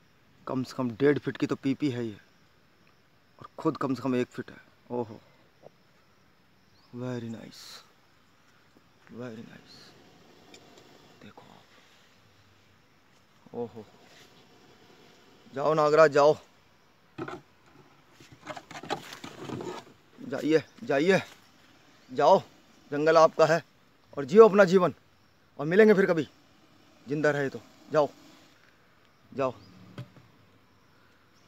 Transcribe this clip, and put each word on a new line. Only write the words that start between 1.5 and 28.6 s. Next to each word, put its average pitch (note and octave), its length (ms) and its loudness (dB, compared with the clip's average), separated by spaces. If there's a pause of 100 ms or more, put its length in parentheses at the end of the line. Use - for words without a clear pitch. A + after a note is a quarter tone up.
पीपी C#3 340 -4
है A#2+ 160 -6
ये, G#2 100 -10 (1200)
और - 80 -20 (100)
खुद D3+ 180 -4
कम C3+ 180 -4
से B2 80 -12
कम C3 120 -2
एक B2 140 -2
फीट - 220 -14
है। - 100 -20 (300)
ओहो, A#2+ 300 -10 (1700)
very B2 380 -10
nice, - 280 -18 (1500)
very A2+ 320 -16
nice। - 320 -20 (1500)
देखो - 200 -20
आप, - 220 -20 (1900)
ओहो, A#2 300 -12 (1700)
जाओ D3 200 0
नागराज, D3+ 380 4
जाओ, D3 240 4 (4000)
जाइए, C#3+ 340 -2 (220)
जाइए। D3 360 0 (920)
जाओ, D3+ 280 4 (520)
जंगल D#3 240 2
आपका D#3+ 300 6
है D#3+ 160 0 (560)
और C#3 60 -6
जियो G#3 240 8
अपना G3+ 160 6
जीवन, F3 300 2 (640)
और D3 80 -6
मिलेंगे G#3 280 6
फिर F#3+ 120 2
कभी, D#3+ 220 -2 (800)
जिंदा D3 220 -2
रहे C#3+ 180 -4
तो। A#2+ 120 -12 (320)
जाओ, D3 160 0 (1300)